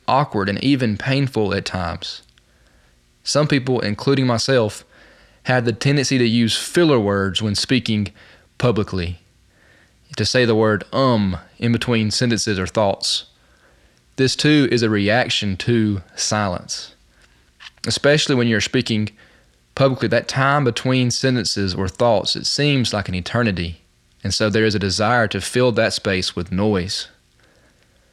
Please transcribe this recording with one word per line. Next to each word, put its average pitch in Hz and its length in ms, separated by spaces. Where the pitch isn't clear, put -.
awkward 147 400
and 196 160
even 127 320
painful 127 580
at 98 100
times. 87 580
Some 151 240
people, 131 320
including 127 480
myself, 117 580
have 127 200
the 117 80
tendency 139 460
to 120 80
use 113 300
filler 160 420
words 101 420
when 107 140
speaking 110 540
publicly, 95 640
to 107 100
say 127 180
the 113 120
word 107 360
"um" 107 460
in 117 140
between 113 380
sentences 110 480
or 92 80
thoughts. - 600
This 131 200
too 151 340
is 117 120
a 113 80
reaction 104 680
to 107 440
silence. - 800
Especially 143 480
when 120 140
you're 110 120
speaking 107 500
publicly, 131 340
that 113 200
time 139 360
between 127 460
sentences 107 640
or 95 140
thoughts, 117 480
it - 80
seems 143 480
like 101 160
an 92 60
eternity. 90 680
And 98 100
so 107 160
there 110 160
is 104 80
a 104 60
desire 104 480
to 98 120
fill 123 320
that 107 220
space 95 420
with 90 160
noise. 98 560